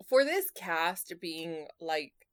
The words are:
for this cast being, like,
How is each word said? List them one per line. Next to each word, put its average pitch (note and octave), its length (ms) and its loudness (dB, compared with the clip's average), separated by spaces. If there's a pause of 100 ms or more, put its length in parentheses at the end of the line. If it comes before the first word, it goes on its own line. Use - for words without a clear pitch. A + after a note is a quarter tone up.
for C4 160 8
this F4+ 300 2
cast F3 680 -2
being, D#3+ 460 -6 (140)
like, D#3 320 -2 (200)